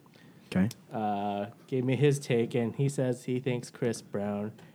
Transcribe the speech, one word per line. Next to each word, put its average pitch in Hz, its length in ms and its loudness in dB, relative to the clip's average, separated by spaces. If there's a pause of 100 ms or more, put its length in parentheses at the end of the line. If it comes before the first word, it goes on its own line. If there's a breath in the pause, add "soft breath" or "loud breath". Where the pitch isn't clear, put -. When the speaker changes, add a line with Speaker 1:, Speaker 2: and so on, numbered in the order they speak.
(480 soft breath)
Speaker 1:
Okay. 95 200 2 (260)
Speaker 2:
uh, 101 520 -2 (220)
gave 131 180 0
me 131 100 2
his 143 240 4
take, 117 340 2
and 117 220 0
he 139 140 2
says 127 340 -2
he 123 160 -2
thinks 123 320 -4
Chris 117 300 -2
Brown 104 500 -4 (240 soft breath)